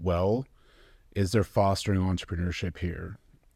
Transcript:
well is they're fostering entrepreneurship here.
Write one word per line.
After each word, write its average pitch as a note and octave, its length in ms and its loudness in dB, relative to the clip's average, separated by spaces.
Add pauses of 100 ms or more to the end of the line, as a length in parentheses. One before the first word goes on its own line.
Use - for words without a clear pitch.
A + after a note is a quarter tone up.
well F#2 440 0 (680)
is F#2+ 160 0
they're G#2+ 140 4
fostering G2 560 2
entrepreneurship F2 760 -2
here. F2 380 -6 (380)